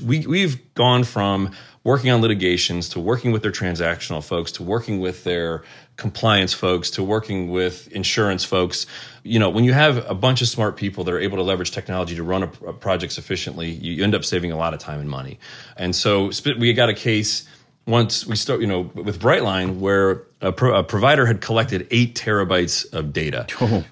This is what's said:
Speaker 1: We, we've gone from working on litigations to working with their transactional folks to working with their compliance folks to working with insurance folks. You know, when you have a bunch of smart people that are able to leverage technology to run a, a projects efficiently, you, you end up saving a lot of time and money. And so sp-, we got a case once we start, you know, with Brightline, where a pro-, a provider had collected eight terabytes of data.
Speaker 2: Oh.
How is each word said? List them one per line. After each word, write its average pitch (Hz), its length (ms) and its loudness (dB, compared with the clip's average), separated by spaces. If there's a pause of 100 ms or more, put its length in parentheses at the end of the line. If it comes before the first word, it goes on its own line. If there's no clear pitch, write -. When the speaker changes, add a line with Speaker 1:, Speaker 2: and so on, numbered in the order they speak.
Speaker 1:
We, 147 220 2
we've 160 480 0
gone 123 300 4
from 98 480 0 (320)
working 127 260 2
on 117 120 6
litigations 90 680 0
to - 100 -8
working 117 320 0
with 107 120 0
their 104 100 -2
transactional 85 680 -4
folks 85 300 -4
to - 140 -10
working 104 340 -2
with 90 240 -4
their 85 400 -2 (340)
compliance 101 560 2
folks 90 380 0
to 98 140 -4
working 98 460 -2
with 90 420 -2
insurance 98 520 0
folks. 90 420 0 (360)
You 113 160 2
know, 104 100 6
when 104 140 2
you 127 120 6
have 143 360 4
a 98 40 -2
bunch 123 280 2
of 120 60 2
smart 107 280 -2
people 95 280 -4
that 87 100 -2
are 80 60 0
able 95 160 -2
to 92 80 0
leverage 90 260 -2
technology 90 460 -6
to 82 80 -6
run 92 180 0
a, 87 80 -4 (160)
a 92 60 -10
projects 90 440 -2
efficiently, 85 540 -6
you, 85 220 -6
you 80 100 -2
end 104 140 4
up 82 80 -2
saving 87 260 -2
a 80 60 -4
lot 82 180 -2
of 76 60 -10
time 76 180 -10
and 73 100 -6
money. 67 300 -10 (380)
And 90 180 -4
so 98 400 0
sp-, 131 240 -4
we 117 140 4
got 117 160 4
a 107 60 0
case 107 520 -2 (400)
once 113 400 2
we 107 100 -2
start, - 240 -2
you 113 60 0
know, 90 280 -2
with 95 240 -6
Brightline, 95 600 2
where 98 460 2 (180)
a 95 100 0
pro-, 107 260 4
a 90 60 2
provider 127 400 4
had 113 160 2
collected 110 500 0
eight 117 240 2
terabytes 92 800 0
of 78 220 -6
data. 71 320 -4 (160)
Speaker 2:
Oh. 104 300 2